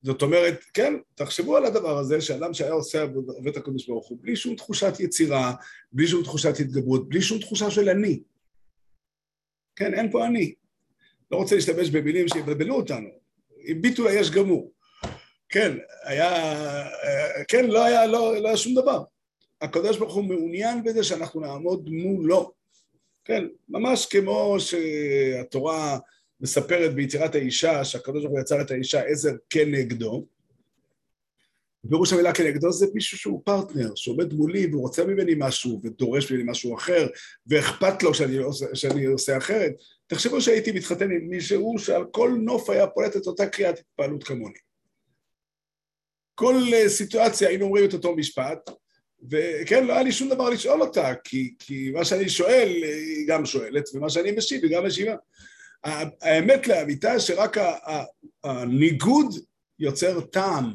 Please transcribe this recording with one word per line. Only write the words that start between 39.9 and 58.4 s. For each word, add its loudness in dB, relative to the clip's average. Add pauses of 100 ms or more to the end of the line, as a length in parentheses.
תחשבו 0
שהייתי 2
מתחתן -2
עם -2
מישהו -2
שעל 0
כל 2
נוף -2
היה 4
פולט -2
את -2
אותה -2
קריאת -2
התפעלות -6
כמוני. -10 (1800)
כל, 4 (180)
אה, 6
סיטואציה 2
היינו 2
אומרים 4
את 2
אותו -2
משפט, -6 (600)
וכן, 2
לא 2
היה 4
לי 2
שום -2
דבר 2
לשאול 2
אותה, 0 (100)
כי, -4
כי -8
מה -2
שאני 0
שואל, 4
אה, -4
היא -6
גם 2
שואלת, -2 (100)
ומה -4
שאני 0
משיב, -2
היא 8
גם 2
משיבה. 0 (720)
ה-, -4 (180)
האמת 4
לאמיתה 2
שרק 0
ה-, -2
ה-, -4 (400)